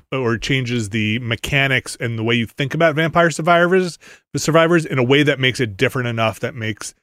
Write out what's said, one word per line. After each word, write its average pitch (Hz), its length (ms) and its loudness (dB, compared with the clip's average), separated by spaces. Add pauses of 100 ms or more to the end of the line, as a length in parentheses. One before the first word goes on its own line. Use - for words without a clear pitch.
(120)
or 123 240 -2
it 101 80 -8
changes 120 460 -4
the 107 300 -2
mechanics 127 800 -2
and 117 200 -6
the 110 40 -4
way 117 120 0
you 117 100 0
think 135 300 -6
about 165 200 2
Vampire 165 360 2
Survivors, 175 680 2 (360)
the 143 60 -2
Survivors 165 460 4
in 135 140 -4
a 127 40 4
way 139 200 4
that 139 160 2
makes 131 200 0
it 113 160 -2
different 123 320 -2
enough 113 340 -2
that 123 120 -6
makes 110 500 -8